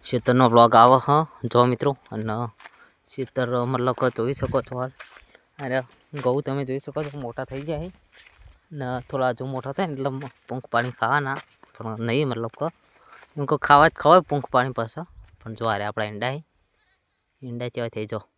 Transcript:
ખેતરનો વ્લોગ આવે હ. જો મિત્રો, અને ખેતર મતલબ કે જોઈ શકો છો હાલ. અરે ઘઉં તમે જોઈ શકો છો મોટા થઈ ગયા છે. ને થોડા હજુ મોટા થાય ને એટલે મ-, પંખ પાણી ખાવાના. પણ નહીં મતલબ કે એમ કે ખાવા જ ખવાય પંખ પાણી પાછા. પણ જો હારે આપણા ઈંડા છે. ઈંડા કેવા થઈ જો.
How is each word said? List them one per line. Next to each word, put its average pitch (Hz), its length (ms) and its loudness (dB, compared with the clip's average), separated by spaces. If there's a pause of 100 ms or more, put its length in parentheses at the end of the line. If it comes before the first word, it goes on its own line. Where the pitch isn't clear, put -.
ખેતરનો 127 440 2
વ્લોગ 117 260 8
આવે 123 240 10
હ. - 100 -2 (380)
જો 120 200 4
મિત્રો, 127 240 0 (180)
અને 110 260 -8 (760)
ખેતર 127 380 -6 (140)
મતલબ 123 340 0
કે 131 140 0
જોઈ 123 240 -4
શકો - 280 -2
છો - 140 -12
હાલ. 127 160 -8 (680)
અરે 131 200 -2 (320)
ઘઉં 135 320 -2
તમે 139 220 -4
જોઈ 131 180 -6
શકો 147 200 -10
છો 143 140 -10
મોટા 131 300 -10
થઈ 135 160 -12
ગયા 156 200 -8
છે. 185 80 -12 (800)
ને 139 160 -10 (160)
થોડા 127 300 -2
હજુ 123 140 -8
મોટા 135 280 -8
થાય 190 140 -4
ને 147 60 -8
એટલે 135 160 -4
મ-, 135 220 -12 (100)
પંખ 127 260 -10
પાણી 123 300 -2
ખાવાના. 139 400 -2 (300)
પણ 113 340 -10
નહીં 131 260 0
મતલબ 117 280 -6
કે 151 100 -6 (640)
એમ 147 160 -6
કે 151 120 0
ખાવા 147 320 6
જ - 40 -20
ખવાય 175 280 6
પંખ 143 280 -6
પાણી 127 280 0
પાછા. 135 280 -8 (280)
પણ 113 200 -16
જો 113 120 -10
હારે 104 200 -2
આપણા 107 220 -4
ઈંડા 107 240 -6
છે. 156 100 -10 (1000)
ઈંડા 123 280 -10
કેવા 117 240 -6
થઈ 110 120 -6
જો. 107 140 -8 (180)